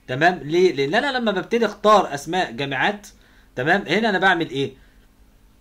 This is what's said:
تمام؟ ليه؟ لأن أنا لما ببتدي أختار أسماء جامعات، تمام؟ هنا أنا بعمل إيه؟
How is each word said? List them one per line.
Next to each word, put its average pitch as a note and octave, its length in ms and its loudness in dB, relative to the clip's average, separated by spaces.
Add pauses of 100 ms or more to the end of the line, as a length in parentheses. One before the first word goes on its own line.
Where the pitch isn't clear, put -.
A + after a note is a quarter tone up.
تمام؟ D#3+ 300 2
ليه؟ E3 340 2
لأن C#3 220 -2
أنا C4 240 0
لما A3 140 -2
ببتدي G#3 340 -2
أختار - 480 2
أسماء D#3+ 380 -4
جامعات، C#3 540 -4 (500)
تمام؟ E3 320 0
هنا G#3+ 200 0
أنا F#3+ 100 0
بعمل E3+ 320 2
إيه؟ C3+ 220 -4 (880)